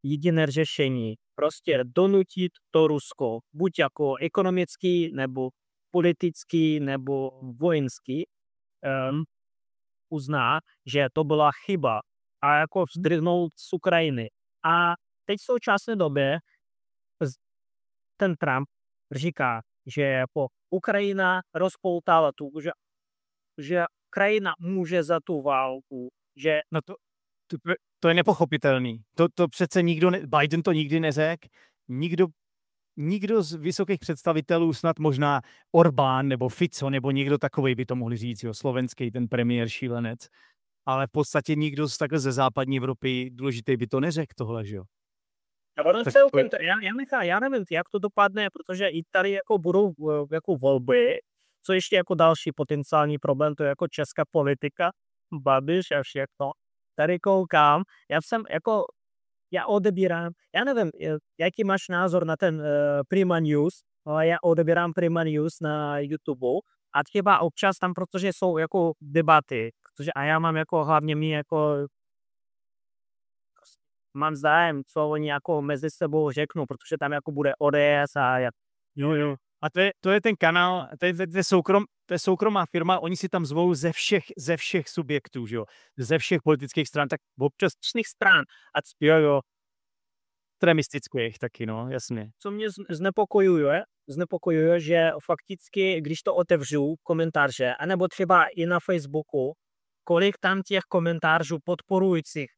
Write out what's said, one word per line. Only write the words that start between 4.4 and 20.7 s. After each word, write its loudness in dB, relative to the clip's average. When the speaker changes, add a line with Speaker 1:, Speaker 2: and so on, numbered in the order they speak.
Speaker 1:
nebo -6
politický, 0
nebo -4
vojenský, -2
ehm, -4
uzná, -2
že 0
to 0
byla 4
chyba 0
a 4
jako 0
vzdrhnout 0
z -10
Ukrajiny. 0
A 2
teď -4
v -16
současné 0
době 0
z-, -6
ten 0
Trump -2
říká, -4
že -4
jako 0
Ukrajina 0